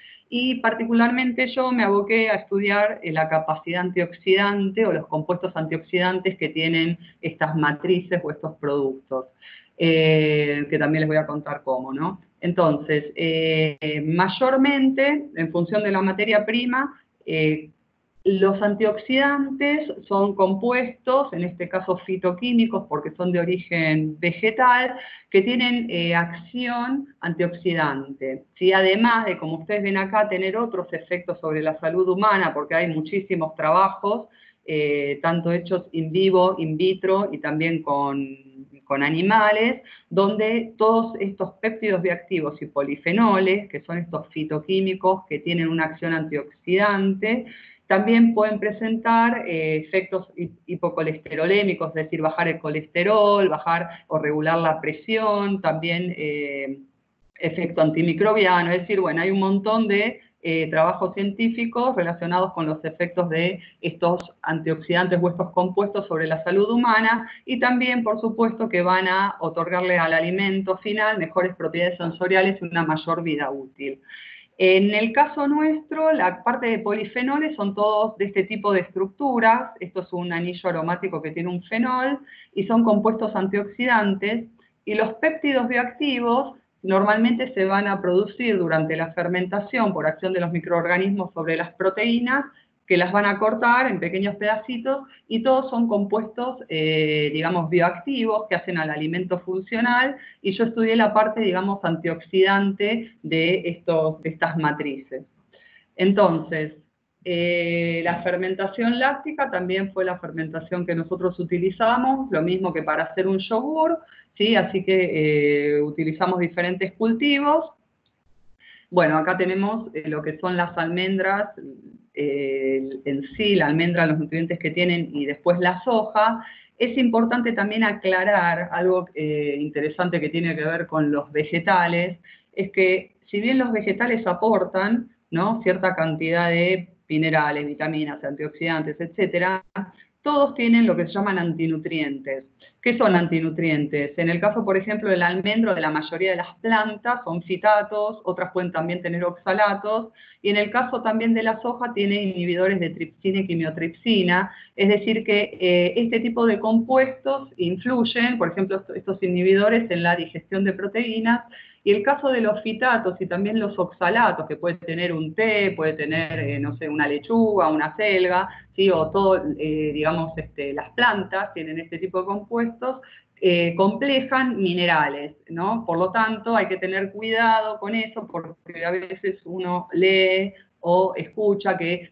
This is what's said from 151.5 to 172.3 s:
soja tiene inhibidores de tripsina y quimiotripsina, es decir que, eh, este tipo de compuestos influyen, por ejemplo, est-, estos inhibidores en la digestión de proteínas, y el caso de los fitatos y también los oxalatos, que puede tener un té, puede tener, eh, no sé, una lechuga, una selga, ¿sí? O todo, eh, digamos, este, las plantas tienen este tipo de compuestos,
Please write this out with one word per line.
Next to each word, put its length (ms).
soja 340
tiene 280
inhibidores 560
de 120
tripsina 500
y 60
quimiotripsina, 1080
es 120
decir 360
que, 360
eh, 360
este 240
tipo 260
de 140
compuestos 960
influyen, 800
por 140
ejemplo, 240
est-, 200
estos 260
inhibidores 680
en 120
la 120
digestión 500
de 100
proteínas, 640
y 80
el 100
caso 260
de 140
los 200
fitatos 580
y 60
también 320
los 200
oxalatos, 680
que 100
puede 200
tener 360
un 220
té, 400
puede 200
tener, 440
eh, 220
no 160
sé, 120
una 200
lechuga, 600
una 280
selga, 520
¿sí? 140
O 200
todo, 320
eh, 360
digamos, 420
este, 380
las 160
plantas 640
tienen 240
este 200
tipo 220
de 60
compuestos, 720